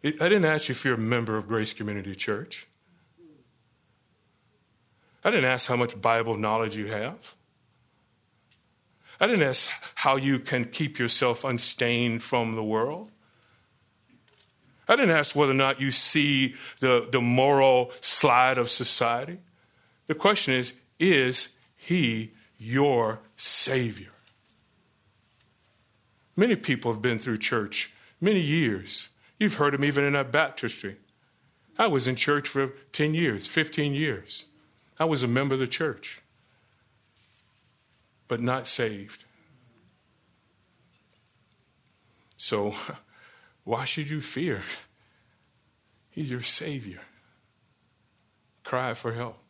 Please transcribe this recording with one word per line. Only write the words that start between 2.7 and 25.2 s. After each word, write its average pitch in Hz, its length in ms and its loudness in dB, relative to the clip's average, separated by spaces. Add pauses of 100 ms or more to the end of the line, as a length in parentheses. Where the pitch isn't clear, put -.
I 190 60 4
didn't 190 160 4
ask 127 240 2
how 127 60 2
much 120 260 -2
Bible 113 340 2
knowledge 107 400 -2
you 107 120 -8
have. 113 480 -10 (1800)
I 190 80 4
didn't 196 200 4
ask 127 220 2 (260)
how 135 200 2
you 135 240 2
can 127 260 -4
keep - 340 -6
yourself 120 460 0
unstained 120 800 -2
from 117 320 -2
the 110 80 -4
world. 131 480 -4 (1700)
I 233 120 4
didn't 208 180 4
ask 147 180 0
whether 143 200 4
or - 20 2
not 135 240 2
you 135 120 0
see 139 640 4 (260)
the, 127 280 4
the 123 120 2
moral 131 680 4 (100)
slide 127 560 4
of 120 120 0
society. 123 680 0 (680)
The 156 80 -2
question 196 400 2
is, 127 180 -2 (260)
is 139 560 2 (220)
he 113 540 -2 (280)
your 117 640 0 (160)
Savior? 113 720 0 (2250)